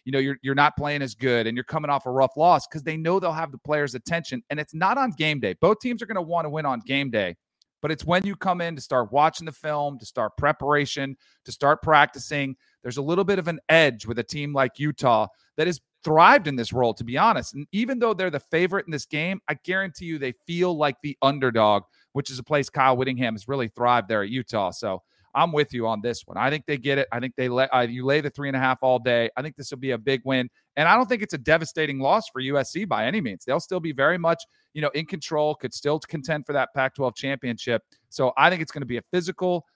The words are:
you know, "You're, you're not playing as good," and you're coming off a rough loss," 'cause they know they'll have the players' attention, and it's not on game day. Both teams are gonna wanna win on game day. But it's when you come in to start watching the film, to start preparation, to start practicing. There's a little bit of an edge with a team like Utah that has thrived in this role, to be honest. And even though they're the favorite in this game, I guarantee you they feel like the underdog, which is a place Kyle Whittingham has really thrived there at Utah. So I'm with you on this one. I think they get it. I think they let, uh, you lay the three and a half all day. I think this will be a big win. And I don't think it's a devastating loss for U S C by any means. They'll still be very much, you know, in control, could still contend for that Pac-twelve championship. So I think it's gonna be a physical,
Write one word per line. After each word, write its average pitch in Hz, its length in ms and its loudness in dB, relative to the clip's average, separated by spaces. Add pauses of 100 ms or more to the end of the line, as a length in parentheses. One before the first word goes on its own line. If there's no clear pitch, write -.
you 135 60 -6
know, 139 80 2
"You're, 135 240 -2
you're 135 100 -2
not 143 240 4
playing 147 240 -4
as 120 140 -6
good," 117 320 0
and 117 100 -4
you're 123 60 -4
coming 151 260 -6
off 139 160 -2
a 127 60 -4
rough 131 260 2
loss," 165 300 4
'cause 151 160 -12
they 160 120 -4
know 165 240 0
they'll 175 140 -2
have 160 180 -6
the 131 60 -16
players' 147 380 -2
attention, 131 560 -6
and 151 80 -4
it's 151 160 -10
not 190 240 2
on 262 100 0
game 156 300 0
day. 98 200 -2
Both 208 200 4
teams 240 240 -6
are - 20 -8
gonna 196 160 -4
wanna 165 300 -4
win 151 160 -4
on 127 140 -2
game 135 280 -2
day. 98 260 0 (460)
But 147 100 -2
it's 151 140 -6
when 185 200 2
you 202 120 -4
come 175 240 -2
in 170 160 -6
to 127 40 -14
start 120 300 0
watching 156 340 2
the 156 60 -8
film, 147 480 -4
to 110 60 -20
start 110 320 -4
preparation, 143 800 0 (260)
to 127 80 -16
start 143 300 2
practicing. 143 760 2 (260)
There's 120 140 -8
a 143 60 -4
little 175 240 0
bit 190 140 0
of 170 100 -4
an 165 180 -6
edge 147 380 4
with 113 140 -4
a 113 40 -4
team 147 300 -6
like 135 260 0
Utah 127 480 2 (300)
that 160 100 2
has 175 140 -2 (200)
thrived 170 460 8
in 139 80 -2
this 117 160 -4
role, 120 220 2
to - 100 -10
be 120 140 -4
honest. 180 380 2
And 147 180 -10
even 233 260 -2
though 226 140 2
they're 180 160 -2
the 147 100 -4
favorite 180 460 0
in 160 60 -12
this 143 140 -6
game, 165 440 -4
I 151 60 -4
guarantee 185 500 -6
you 160 120 -6
they 131 160 -6 (140)
feel 170 300 0
like 147 240 0
the 143 200 -8
underdog, 113 640 4 (300)
which 139 180 -6
is 127 80 -12
a 123 40 -12
place 147 260 0
Kyle 131 260 4
Whittingham 127 380 -2
has 110 160 -10
really 135 180 -2
thrived 120 400 0
there 107 160 0
at 101 60 -6
Utah. 110 420 -4
So 95 300 -6 (340)
I'm 165 160 2
with 147 220 0
you 117 140 -2
on 110 140 -2
this 113 260 -6
one. 92 100 -12
I 127 140 0
think 151 160 -6
they 147 100 -2
get 139 220 0
it. 135 120 0
I 120 80 -6
think 127 160 -8
they 127 140 -2
let, 131 240 0
uh, 127 60 4
you 123 260 -2
lay 147 160 2
the 143 80 -6
three 143 200 -6
and 135 60 -4
a 131 40 -2
half 131 240 2
all 127 160 4
day. 117 360 2
I 127 60 -4
think 151 140 -10
this - 160 -14
will 131 80 -10
be 131 100 -4
a 120 80 -2
big 127 280 -2
win. 131 220 0 (280)
And 156 120 2
I 196 80 8
don't 240 140 2
think 220 140 -2
it's 208 100 -6
a 151 60 -6
devastating 151 580 0
loss 165 320 2
for 127 100 -10
U 135 200 0
S - 120 -4
C 202 140 -6
by 113 220 0
any 196 120 -2
means. 107 240 -6
They'll 139 160 0
still 180 200 -4
be 160 140 -6
very 151 260 2
much, 170 240 0 (320)
you 151 80 -6
know, 143 60 0
in 156 180 -4
control, 151 480 -2
could - 180 -8
still 151 260 -2
contend 151 460 -6
for 147 80 -6
that 131 220 0
Pac-twelve 131 400 -2
championship. 123 640 -4 (280)
So 127 280 0
I 156 140 6
think 175 100 -2
it's 156 100 -6
gonna 139 140 -8
be 123 120 -4
a 107 140 -8
physical, 175 540 -2 (100)